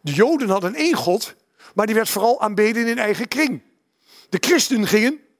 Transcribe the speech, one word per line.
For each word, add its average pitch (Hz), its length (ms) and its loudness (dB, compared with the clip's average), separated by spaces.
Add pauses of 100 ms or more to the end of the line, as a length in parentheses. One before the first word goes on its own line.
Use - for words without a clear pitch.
De 147 120 -6
Joden 247 360 2
hadden 190 260 -2
één 311 200 0
god, 196 400 -2 (400)
maar 208 120 2
die 220 80 0
werd 220 140 2
vooral 233 320 0
aanbeden 214 460 0
in 233 120 -2
eigen 214 300 -2
kring. 254 340 -2 (680)
De 185 120 -4
christenen 254 460 0
gingen 240 340 2 (200)